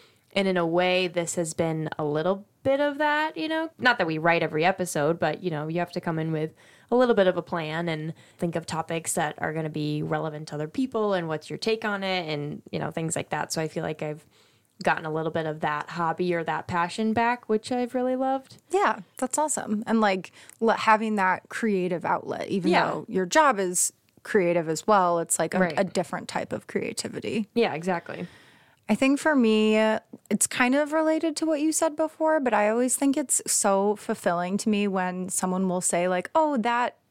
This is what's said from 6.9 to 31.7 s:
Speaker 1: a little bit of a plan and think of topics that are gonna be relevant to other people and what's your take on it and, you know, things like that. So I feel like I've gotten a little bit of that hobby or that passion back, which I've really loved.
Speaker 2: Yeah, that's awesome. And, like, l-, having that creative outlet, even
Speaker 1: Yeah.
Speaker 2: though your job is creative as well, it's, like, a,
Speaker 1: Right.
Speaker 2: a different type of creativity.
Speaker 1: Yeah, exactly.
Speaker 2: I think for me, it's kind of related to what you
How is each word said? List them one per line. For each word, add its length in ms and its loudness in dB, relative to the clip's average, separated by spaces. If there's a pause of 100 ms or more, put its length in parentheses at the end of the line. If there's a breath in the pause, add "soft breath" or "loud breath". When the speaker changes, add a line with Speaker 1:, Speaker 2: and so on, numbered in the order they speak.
Speaker 1:
a 40 4
little 200 6
bit 120 6
of 100 4
a 40 0
plan 460 -4
and 260 -4 (240 soft breath)
think 200 -4
of 80 -4
topics 480 -4
that 240 -2
are 160 -2
gonna 160 -4
be 340 -4
relevant 460 -4
to 60 -8
other 120 -6
people 460 -2
and 160 -2
what's 200 -6
your 80 -8
take 280 -2
on 180 -4
it 260 -4
and, 320 -6 (100)
you 80 -6
know, 120 -4
things 240 -4
like 140 -6
that. 240 -6
So 80 -2
I 80 -4
feel 140 -6
like 180 -8
I've 240 -8 (580 soft breath)
gotten 220 0
a 60 -6
little 200 -4
bit 140 -2
of 140 -6
that 300 -4
hobby 440 0
or 100 -2
that 240 -4
passion 460 0
back, 360 0
which 220 0
I've 220 -2
really 220 0
loved. 420 -2 (140)
Speaker 2:
Yeah, 280 2 (180)
that's 200 -4
awesome. 480 -2
And, 140 2
like, 320 2 (300 loud breath)
l-, 80 4
having 460 4
that 340 0
creative 560 0
outlet, 420 -4
even 240 0
Speaker 1:
Yeah. 160 4
Speaker 2:
though 220 -6
your 160 0
job 340 4
is 320 0 (320)
creative 460 2
as 180 -4
well, 320 4
it's, 180 -2
like, 160 -2
a, 60 0
Speaker 1:
Right. 180 2
Speaker 2:
a 60 2
different 460 -4
type 240 -6
of 140 -8
creativity. 840 -6
Speaker 1:
Yeah, 200 2
exactly. 540 -4 (600 soft breath)
Speaker 2:
I 80 2
think 240 2
for 160 2
me, 400 4 (540)
it's 180 0
kind 280 2
of 180 0
related 440 2
to 80 -2
what 160 0
you 100 2